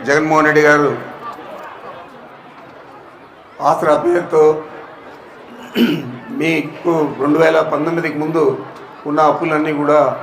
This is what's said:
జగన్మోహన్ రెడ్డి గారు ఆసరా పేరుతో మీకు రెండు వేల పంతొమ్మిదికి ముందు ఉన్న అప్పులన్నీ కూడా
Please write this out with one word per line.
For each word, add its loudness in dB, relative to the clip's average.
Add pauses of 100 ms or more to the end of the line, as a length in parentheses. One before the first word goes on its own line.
జగన్మోహన్ 2
రెడ్డి 4
గారు 4 (2750)
ఆసరా 2
పేరుతో 2 (1900)
మీకు -2 (260)
రెండు 2
వేల 4
పంతొమ్మిదికి -2
ముందు 0 (640)
ఉన్న -2
అప్పులన్నీ 2
కూడా 2 (240)